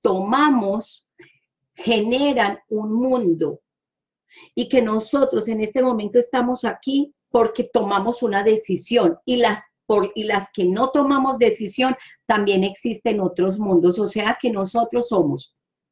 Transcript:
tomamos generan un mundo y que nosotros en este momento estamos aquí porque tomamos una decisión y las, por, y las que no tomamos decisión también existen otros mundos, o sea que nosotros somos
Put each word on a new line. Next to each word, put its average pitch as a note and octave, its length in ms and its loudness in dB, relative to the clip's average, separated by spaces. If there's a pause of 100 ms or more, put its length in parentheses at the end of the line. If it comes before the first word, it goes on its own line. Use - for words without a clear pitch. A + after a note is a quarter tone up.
tomamos A3 1040 0 (680)
generan A#3 920 0
un G#3+ 260 -4
mundo F#3+ 680 0 (920)
y A#3+ 140 -4
que B3+ 140 4
nosotros A3+ 680 0
en A3 140 -4
este G#3+ 200 -2
momento A#3 380 0
estamos B3 460 -2
aquí C4+ 500 -4 (140)
porque A3+ 340 0
tomamos G#3 600 -2
una G3+ 200 0
decisión G#3+ 800 0
y B3 140 -2
las, A3 260 0 (220)
por, G3+ 300 0
y G#3+ 80 -6
las G3+ 280 -4
que F#3+ 140 -2
no A3 240 2
tomamos C4+ 480 2
decisión A#3 580 0 (300)
también G3+ 380 2
existen G#3+ 580 -4
otros F#3 380 -2
mundos, F3+ 400 2
o G#3 80 0
sea G#3+ 340 -2
que A#3+ 100 0
nosotros A#3 580 -2
somos D3+ 460 -2 (360)